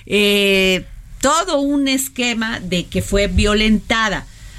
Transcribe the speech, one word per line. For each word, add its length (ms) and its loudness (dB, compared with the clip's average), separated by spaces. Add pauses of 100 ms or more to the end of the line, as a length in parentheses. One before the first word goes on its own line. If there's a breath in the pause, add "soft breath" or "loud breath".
eh, 800 2 (360)
todo 380 2
un 300 0
esquema 720 -2
de 260 -4
que 160 -4
fue 240 0
violentada. 1000 0 (320 loud breath)